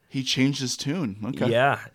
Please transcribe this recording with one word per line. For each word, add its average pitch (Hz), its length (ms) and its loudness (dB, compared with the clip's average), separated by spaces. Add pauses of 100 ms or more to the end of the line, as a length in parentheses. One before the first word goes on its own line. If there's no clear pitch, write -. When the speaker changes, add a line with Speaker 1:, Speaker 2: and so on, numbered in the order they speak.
Speaker 1:
He 135 140 -4
changed 135 380 2
his 123 160 -4
tune. 143 480 -4
Okay. 131 260 -2
Speaker 2:
Yeah, 120 280 4 (160)